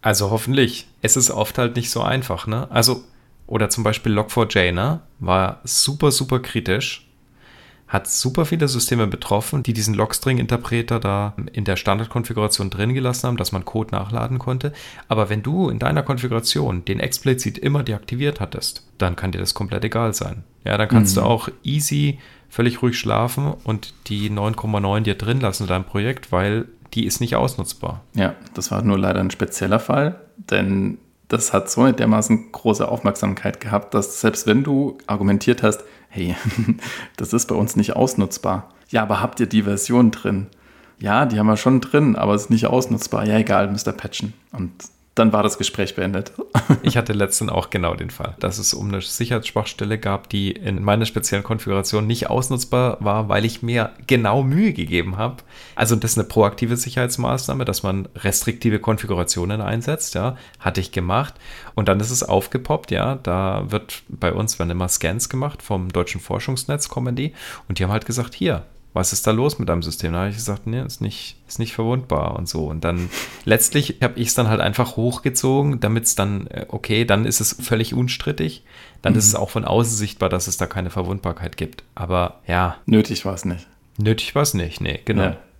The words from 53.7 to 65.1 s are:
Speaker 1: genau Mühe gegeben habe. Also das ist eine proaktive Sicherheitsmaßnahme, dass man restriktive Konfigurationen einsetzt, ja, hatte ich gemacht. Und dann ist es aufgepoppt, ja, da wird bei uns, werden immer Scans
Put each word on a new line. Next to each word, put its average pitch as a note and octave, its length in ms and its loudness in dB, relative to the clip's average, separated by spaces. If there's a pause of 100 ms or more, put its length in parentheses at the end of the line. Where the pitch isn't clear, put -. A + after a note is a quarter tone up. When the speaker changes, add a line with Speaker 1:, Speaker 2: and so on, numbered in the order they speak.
Speaker 1:
genau A#2+ 360 4
Mühe D#3+ 300 4
gegeben E2+ 460 -2
habe. B2 180 -2 (380)
Also A2+ 220 2
das A2 160 0
ist - 60 0
eine G#2 100 0
proaktive A2 480 2
Sicherheitsmaßnahme, B2+ 880 -2
dass G2 160 -2
man G2 340 -2
restriktive G#2+ 600 0
Konfigurationen G2 840 0
einsetzt, A#2 540 -4
ja, B2 220 -2 (220)
hatte F#2 220 0
ich F2+ 120 -4
gemacht. G2 420 0 (400)
Und G#2 140 2
dann G2 120 6
ist A2 100 0
es B2+ 120 -2
aufgepoppt, - 720 0
ja, G2+ 240 0
da F#2+ 540 -2
wird - 380 -6
bei - 240 -2
uns, G#2+ 260 -2
werden E2+ 120 -2
immer F2+ 180 -2
Scans - 400 -2